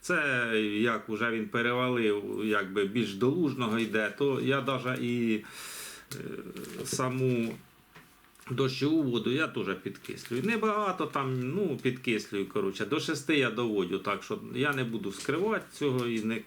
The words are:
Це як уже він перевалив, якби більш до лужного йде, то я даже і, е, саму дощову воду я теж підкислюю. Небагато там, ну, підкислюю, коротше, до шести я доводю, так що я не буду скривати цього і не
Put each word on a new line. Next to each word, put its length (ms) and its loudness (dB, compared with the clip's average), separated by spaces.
Це 500 2
як 280 2
уже 220 0
він 180 -2
перевалив, 960 0
якби 400 2
більш 300 0
до 140 2
лужного 500 2
йде, 400 0
то 220 2
я 200 2
даже 400 -2
і, 340 2
е, 100 -2
саму 680 0
дощову 520 2
воду 280 2
я 180 2
теж 180 -2
підкислюю. 600 -6
Небагато 640 0
там, 440 0
ну, 320 0
підкислюю, 680 0
коротше, 380 -2
до 140 0
шести 380 0
я 120 4
доводю, 480 0
так 240 -2
що 160 -4
я 180 0
не 120 0
буду 280 -4
скривати 600 0
цього 340 2
і 180 0
не 220 0